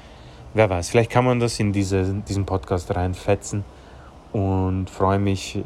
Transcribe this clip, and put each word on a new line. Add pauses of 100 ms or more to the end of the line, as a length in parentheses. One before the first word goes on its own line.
(540)
wer
weiß,
vielleicht
kann
man
das
in
diese, (140)
diesen
Podcast
reinfetzen (680)
und
freue
mich